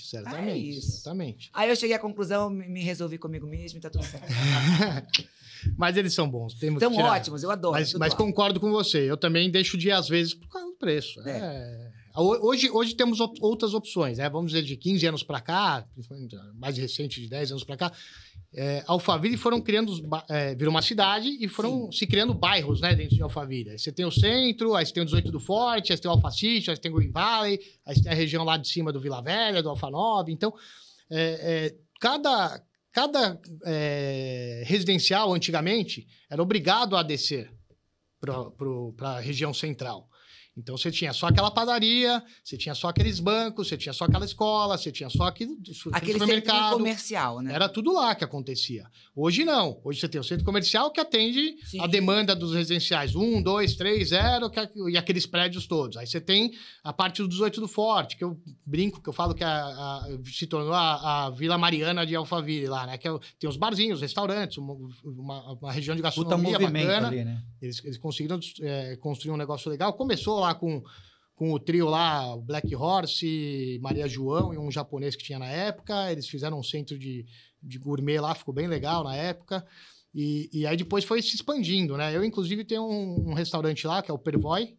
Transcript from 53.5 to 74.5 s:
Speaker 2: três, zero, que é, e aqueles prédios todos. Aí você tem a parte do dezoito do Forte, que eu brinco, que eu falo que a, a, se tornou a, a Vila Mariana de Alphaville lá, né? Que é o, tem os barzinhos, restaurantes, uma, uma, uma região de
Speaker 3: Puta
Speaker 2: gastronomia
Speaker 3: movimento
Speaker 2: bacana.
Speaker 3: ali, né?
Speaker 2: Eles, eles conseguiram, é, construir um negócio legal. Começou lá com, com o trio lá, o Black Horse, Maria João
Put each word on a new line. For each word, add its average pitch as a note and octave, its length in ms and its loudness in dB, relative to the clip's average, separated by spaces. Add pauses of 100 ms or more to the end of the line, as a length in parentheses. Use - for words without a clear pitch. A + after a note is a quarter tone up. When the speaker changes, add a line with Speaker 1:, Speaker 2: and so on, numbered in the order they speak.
Speaker 2:
três, G3 340 0
zero, A3+ 420 4
que A3 100 -6
é, G#3 80 -4 (220)
e F3 80 4
aqueles F3 260 2
prédios F3+ 420 -2
todos. C#3 300 -2
Aí A#2+ 100 -10
você D#3+ 140 -4
tem G#3 320 2 (320)
a D3 80 -6
parte F#3 300 -2
do F#3+ 60 0
dezoito G#3 320 0
do A3 80 -4
Forte, G#3 480 0
que - 80 -6
eu E3+ 140 -6 (280)
brinco, F3 340 -2
que - 80 -12
eu C#3+ 60 -6
falo E3+ 200 0
que F3 100 -4
a, E3 40 0 (160)
a, C#3 440 -8 (180)
se - 220 -8
tornou D#3 260 -2
a, D3 520 2
a C3 40 -4
Vila D#3+ 260 0
Mariana E3+ 480 2
de D#3+ 120 -2
Alphaville D3+ 520 -2
lá, C3 180 -4
né? B2+ 120 -10
Que - 100 -8
é D#3+ 40 -2
o, D#3 80 -6 (180)
tem D#3 100 -4
os C3+ 80 -4
barzinhos, G#3 460 0
restaurantes, G3 560 -2
uma, C#3 160 -8 (300)
uma, C3+ 480 -12
uma C3 200 -8
região D3 240 -2
de E3 60 0
Speaker 3:
Puta D#3+ 140 0
Speaker 2:
gastronomia F3 420 4
Speaker 3:
movimento D#3+ 300 4
Speaker 2:
bacana. G#3+ 180 4
Speaker 3:
ali, A#2+ 180 -2
né? A#2 180 -4 (200)
Speaker 2:
Eles, B2 220 -8
eles C3 140 -8
conseguiram, D#3 400 -4 (220)
é, C3+ 360 -6
construir D3 360 -6
um D3+ 60 -2
negócio D3 320 -4
legal. F#3 240 0
Começou G#3+ 460 0
lá F3 140 4
com, D#3+ 280 -4 (540)
com D#3+ 160 0
o C#3+ 80 0
trio E3+ 280 2
lá, D3+ 460 2
o A#2 60 -10
Black D3 340 -4
Horse, D3 1080 -2
Maria C#3+ 260 -2
João C3+ 460 0